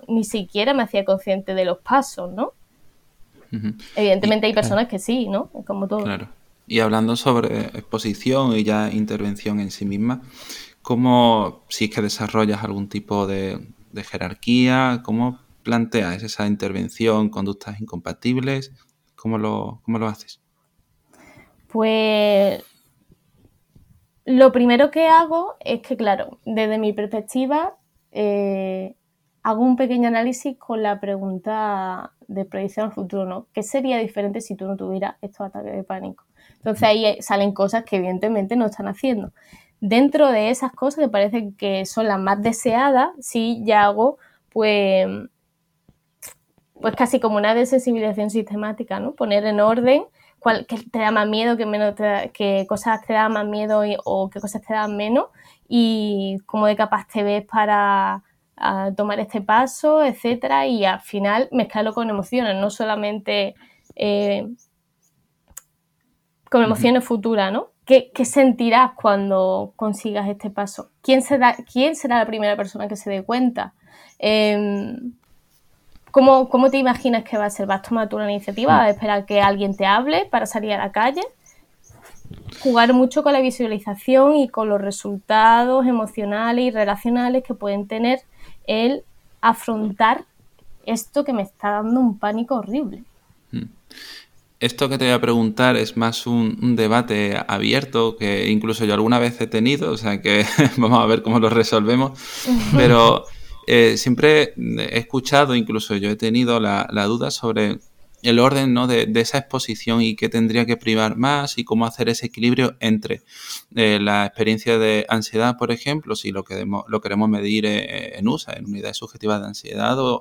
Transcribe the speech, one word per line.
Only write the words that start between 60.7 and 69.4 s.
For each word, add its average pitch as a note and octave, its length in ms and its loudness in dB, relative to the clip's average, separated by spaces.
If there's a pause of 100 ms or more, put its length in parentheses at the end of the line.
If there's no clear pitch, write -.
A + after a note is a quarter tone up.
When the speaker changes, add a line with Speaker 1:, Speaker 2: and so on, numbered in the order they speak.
Speaker 1:
al F#3+ 160 0
final G#3 520 -2
mezclarlo A3 420 -2
con A#3 160 -4
emociones, G#3 500 -2
no G3+ 100 -2
solamente, G#3 840 -4 (420)
eh, G3+ 500 -2 (2000)
con A#3 120 6
Speaker 2:
Ujú. A3 60 2
Speaker 1:
emociones B3 360 2
futuras, G#3+ 480 -2
¿no? C#4+ 160 -6 (160)
¿Qué, - 300 6
qué C4 100 -2
sentirás B3 720 4
cuando G3 800 0